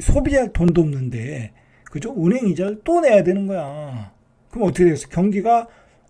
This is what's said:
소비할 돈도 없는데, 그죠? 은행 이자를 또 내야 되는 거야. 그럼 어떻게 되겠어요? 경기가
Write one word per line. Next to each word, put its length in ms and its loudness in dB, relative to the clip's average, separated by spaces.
소비할 500 2
돈도 300 2
없는데, 720 -6
그죠? 340 -12
은행 300 0
이자를 360 -4
또 180 2
내야 220 6
되는 220 0
거야. 680 -10
그럼 200 -2
어떻게 160 4
되겠어요? 260 2
경기가 560 0